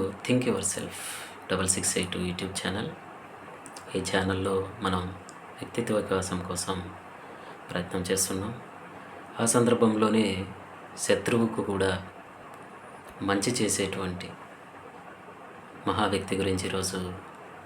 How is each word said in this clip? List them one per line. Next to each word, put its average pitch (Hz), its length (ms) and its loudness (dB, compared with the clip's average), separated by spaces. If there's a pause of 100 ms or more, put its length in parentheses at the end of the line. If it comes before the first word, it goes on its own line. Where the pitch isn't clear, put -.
Think 95 420 2
Yourself 98 460 0 (640)
డబల్ 92 160 4
సిక్స్ - 300 4
ఎయిట్ 90 140 0
టూ 92 60 -2
YouTube 90 340 -2
channel. 98 360 -2 (1080)
ఈ 95 40 2
ఛానల్లో 95 680 2 (120)
మనం 95 200 4 (600)
వ్యక్తిత్వ 107 340 0
వికాసం 95 480 2
కోసం 90 500 -2 (800)
ప్రయత్నం 90 300 -2
చేస్తున్నాం. 98 640 0 (760)
ఆ 113 40 6
సందర్భంలోనే 110 1000 6 (520)
శత్రువుకు 110 640 4
కూడా 95 440 2 (1160)
మంచి 98 300 4
చేసేటువంటి 95 760 0 (1600)
మహా 101 200 4
వ్యక్తి 98 300 2
గురించి 95 300 2
ఈరోజు 92 460 -2 (540)